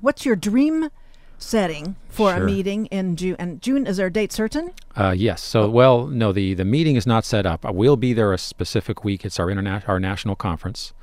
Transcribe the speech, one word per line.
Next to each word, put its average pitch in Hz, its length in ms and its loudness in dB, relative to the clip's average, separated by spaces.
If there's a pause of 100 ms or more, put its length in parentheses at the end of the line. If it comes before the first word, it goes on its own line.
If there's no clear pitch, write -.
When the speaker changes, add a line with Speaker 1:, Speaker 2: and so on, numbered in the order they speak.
Speaker 1:
what's 277 260 -2
your 233 100 4
dream 294 540 0 (460)
setting 180 600 -4 (120)
for 202 240 2
Speaker 2:
Sure. 180 100 0
Speaker 1:
a 190 40 0
meeting 196 400 -2
in 190 300 -2
June? 180 220 -4
And 175 220 -8
June, 269 260 0
is 185 100 -2
there 190 100 0
a 180 60 -4
date 208 200 -2
certain? 294 380 -4 (260)
Speaker 2:
Uh, 95 200 2
yes. 98 260 0
So, 110 220 2
Speaker 1:
Oh. 101 40 2
Speaker 2:
well, 123 380 6
no, 117 260 0
the, 95 220 0
the 92 100 -2
meeting 143 320 2
is 113 100 0
not 113 180 2
set 101 200 0
up. 82 220 -2
Uh, 104 60 -4
we'll 120 240 6
be 123 160 0
there 107 200 2
a 90 60 0
specific - 640 -6
week. 101 220 -2
It's - 140 -8
our 87 80 0
interna-, 98 400 -4
our 95 120 2
national 98 360 -4
conference. - 680 -6